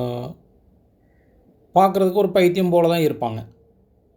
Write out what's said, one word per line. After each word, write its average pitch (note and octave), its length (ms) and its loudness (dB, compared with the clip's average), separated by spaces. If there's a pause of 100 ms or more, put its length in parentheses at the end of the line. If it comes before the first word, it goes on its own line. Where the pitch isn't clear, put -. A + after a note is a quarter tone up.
(1800)
பார்க்கறதுக்கு F#3+ 380 2
ஒரு G3 180 0
பைத்தியம் F3+ 380 2
போல E3+ 180 2
தான் E3+ 120 0
இருப்பாங்க. A2+ 480 -4 (680)